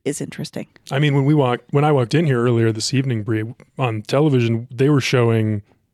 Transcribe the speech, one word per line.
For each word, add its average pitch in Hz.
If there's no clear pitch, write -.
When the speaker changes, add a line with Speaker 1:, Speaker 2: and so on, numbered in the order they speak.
Speaker 1:
is 147
interesting. -
Speaker 2:
I 127
mean, 143
when 139
we 147
walked, 123
when 143
I 151
walked 127
in 165
here 127
earlier 113
this 110
evening, 127
Brie, 110
on 110
television, 123
they 131
were 143
showing 113